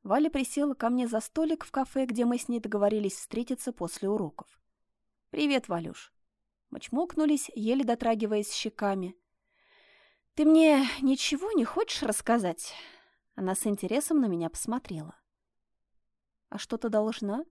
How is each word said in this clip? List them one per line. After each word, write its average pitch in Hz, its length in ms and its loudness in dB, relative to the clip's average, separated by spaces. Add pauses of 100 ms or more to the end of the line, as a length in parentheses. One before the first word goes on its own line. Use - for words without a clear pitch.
Валя 277 300 2
присела 277 420 0
ко 233 160 0
мне 247 180 0
за 226 120 0
столик 311 440 -2
в - 80 -16
кафе, 269 340 -2
где 240 200 0
мы 240 140 2
с - 100 -6
ней 240 100 -2
договорились 202 540 2
встретиться 240 580 -6
после 190 380 -6
уроков. 202 500 -4 (720)
«Привет, 285 380 0
Валюш!» 170 440 -6 (600)
Мы - 80 -10
чмокнулись, 302 720 0
еле 240 300 0
дотрагиваясь 220 680 0
щеками. 196 640 -4 (1160)
«Ты 302 100 0
мне 311 440 8 (140)
ничего 277 500 0
не 285 140 2
хочешь - 360 -4
рассказать?» 214 720 -2 (640)
Она 190 180 -2
с - 140 -2
интересом 240 540 0
на 240 40 4
меня 170 240 -2
посмотрела. 170 680 -8 (1300)
«А 208 80 -10
что - 200 -6
ты 233 120 -4
должна?» 220 600 -2